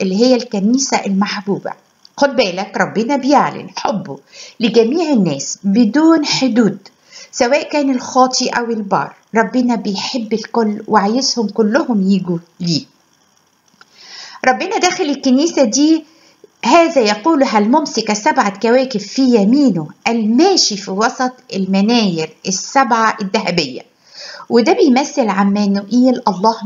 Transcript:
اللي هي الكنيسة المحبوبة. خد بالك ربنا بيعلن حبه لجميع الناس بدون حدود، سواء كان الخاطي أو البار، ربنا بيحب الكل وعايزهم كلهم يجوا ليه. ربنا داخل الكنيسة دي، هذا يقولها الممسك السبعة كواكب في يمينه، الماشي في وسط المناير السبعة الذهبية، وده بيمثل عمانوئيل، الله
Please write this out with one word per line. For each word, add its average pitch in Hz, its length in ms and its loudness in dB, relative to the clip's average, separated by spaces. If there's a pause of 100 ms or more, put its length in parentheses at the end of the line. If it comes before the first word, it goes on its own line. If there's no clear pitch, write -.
اللي 190 140 -2
هي 247 200 4
الكنيسة 226 680 -2
المحبوبة. 196 680 -4 (460)
خد 269 180 0
بالك 196 420 -2
ربنا 196 380 -2
بيعلن 240 640 0
حبه 147 420 -6 (400)
لجميع 240 520 2
الناس 160 520 0
بدون 277 640 2
حدود، 226 520 0 (540)
سواء 262 400 0
كان 294 180 0
الخاطي 254 600 0
أو 240 160 -4
البار، 196 500 -4 (200)
ربنا 240 400 2
بيحب 214 580 -6
الكل 214 540 -4
وعايزهم 214 600 0
كلهم 214 640 0
يجوا 175 260 0 (220)
ليه. 170 260 -2 (1600)
ربنا 294 320 -2
داخل 359 260 -2
الكنيسة 285 600 0
دي، 294 420 2 (600)
هذا 285 360 4
يقولها 214 580 2
الممسك 226 520 0
السبعة 214 480 -2
كواكب 247 400 2
في - 220 -6
يمينه، 226 640 4 (200)
الماشي 233 680 2
في 190 140 -12
وسط 247 400 -2 (220)
المناير 190 760 0 (180)
السبعة 226 760 0
الذهبية، 175 600 -4 (680)
وده 247 240 4
بيمثل 277 560 2
عمانوئيل، 202 960 0
الله 208 380 0